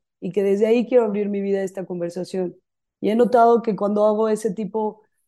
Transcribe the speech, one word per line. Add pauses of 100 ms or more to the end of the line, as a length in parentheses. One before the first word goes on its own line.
(200)
y
que
desde
ahí
quiero
abrir
mi
vida
a
esta
conversación. (460)
Y
he
notado
que
cuando
hago
ese
tipo (260)